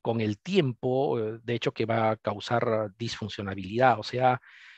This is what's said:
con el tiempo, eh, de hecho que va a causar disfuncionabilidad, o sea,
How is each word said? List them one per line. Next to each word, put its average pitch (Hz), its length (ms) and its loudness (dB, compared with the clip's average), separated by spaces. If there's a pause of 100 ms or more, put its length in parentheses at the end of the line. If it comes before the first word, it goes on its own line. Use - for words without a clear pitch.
con 117 180 0
el 107 200 0
tiempo, 135 760 -2
eh, 110 260 -4
de 120 100 -2
hecho 127 180 -2
que 117 140 -2
va 113 240 2
a 110 60 0
causar 110 840 -2
disfuncionabilidad, 107 1000 0
o - 20 -6
sea, 127 380 2 (380)